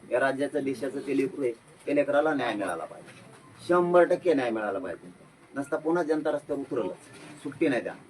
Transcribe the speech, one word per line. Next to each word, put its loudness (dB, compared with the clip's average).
या 2
राज्याचं, 0
देशाचं -4
ते -4
लेकरू -2
आहे, 0
त्या -8
लेकराला 4
न्याय -2
मिळाला -4
पाहिजे, -16
शंभर 6
टक्के 2
न्याय 2
मिळाला -2
पाहिजे. -10
नसता -4
पुन्हा 2
जनता 0
रस्त्यावर -2
उतरलं, -4
सुट्टी 0
नाही 0
त्या. -6